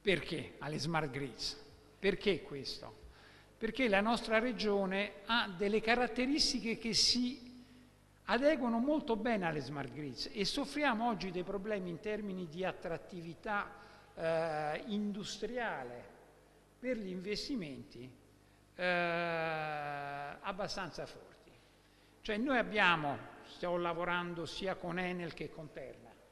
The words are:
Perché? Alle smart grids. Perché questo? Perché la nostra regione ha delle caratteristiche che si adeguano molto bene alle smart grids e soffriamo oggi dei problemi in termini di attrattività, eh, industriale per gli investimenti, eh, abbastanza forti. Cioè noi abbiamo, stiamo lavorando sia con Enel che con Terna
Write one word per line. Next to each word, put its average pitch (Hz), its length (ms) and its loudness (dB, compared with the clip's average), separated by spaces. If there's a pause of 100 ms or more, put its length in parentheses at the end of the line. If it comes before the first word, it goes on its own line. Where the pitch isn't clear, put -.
Perché? 160 580 0
Alle 151 200 -6
smart 156 320 0
grids. 135 480 -6 (400)
Perché 190 440 2
questo? 123 600 -10 (540)
Perché 226 320 2
la 196 140 8
nostra 226 360 4
regione 202 840 2
ha 226 240 4
delle 202 320 2
caratteristiche 240 960 4
che 226 160 -2
si - 720 2 (600)
adeguano 240 540 4
molto 285 380 2
bene 214 300 2
alle 151 140 0
smart 135 300 -4
grids 131 400 -6
e 208 140 0
soffriamo 240 640 2
oggi 190 220 0
dei 180 140 -2
problemi 196 440 -2
in 170 120 -6
termini 202 480 -4
di 165 140 -6
attrattività, 175 1120 -4 (400)
eh, 165 760 0
industriale 202 1160 -4 (760)
per 240 200 -2
gli 196 100 -6
investimenti, 175 1080 -6 (600)
eh, 180 100 -4
abbastanza 160 2250 -2
forti. - 460 -18 (680)
Cioè 214 160 -2
noi 254 220 2
abbiamo, 175 580 4 (300)
stiamo 175 320 -2
lavorando 175 680 0
sia 190 300 -4
con 175 240 -4
Enel 180 340 -2
che 156 160 -8
con - 240 -14
Terna 117 380 -14 (220)